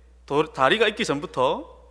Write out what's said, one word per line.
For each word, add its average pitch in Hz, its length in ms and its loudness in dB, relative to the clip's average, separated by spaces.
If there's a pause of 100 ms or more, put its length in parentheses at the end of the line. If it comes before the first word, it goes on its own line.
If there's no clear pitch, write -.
(260)
도-, 151 280 -2
다리가 190 360 4
있기 220 140 -4
전부터 151 720 -4 (140)